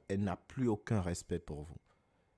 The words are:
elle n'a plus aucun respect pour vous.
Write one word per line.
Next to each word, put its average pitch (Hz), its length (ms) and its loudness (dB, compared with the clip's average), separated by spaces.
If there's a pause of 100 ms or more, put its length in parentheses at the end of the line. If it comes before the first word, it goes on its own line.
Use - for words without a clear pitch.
elle 98 140 2
n'a 92 120 0
plus - 320 -2
aucun 107 340 2
respect 87 380 -2
pour 76 240 -8
vous. 80 140 -12 (600)